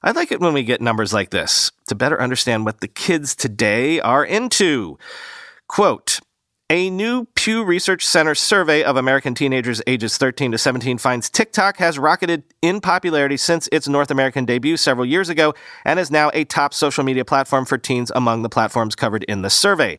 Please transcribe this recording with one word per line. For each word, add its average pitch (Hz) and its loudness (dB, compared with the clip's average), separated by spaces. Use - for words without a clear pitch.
I 208 2
like 330 -2
it - -2
when 170 2
we 143 0
get 120 0
numbers 110 0
like 101 0
this - 0
to - -2
better 131 0
understand 123 0
what 110 -4
the - -8
kids 151 -2
today 120 0
are 131 2
into. 160 0
Quote, - 0
A 180 2
new 226 -2
Pew 220 -2
Research 180 0
Center 156 2
survey 160 2
of 131 2
American 131 2
teenagers 123 -2
ages 117 -2
thirteen 127 0
to 113 -2
seventeen 127 -2
finds 123 -2
TikTok 202 0
has 170 0
rocketed 160 0
in 185 0
popularity 156 0
since 170 0
its 147 0
North 143 0
American 135 0
debut 123 0
several 127 0
years 170 0
ago 151 2
and 160 2
is 160 -2
now 151 4
a 156 0
top 143 -2
social 143 0
media 131 0
platform 135 0
for 131 -2
teens 120 -4
among 117 0
the 113 -4
platforms 110 0
covered 107 -2
in 101 -4
the 95 -4
survey. 147 2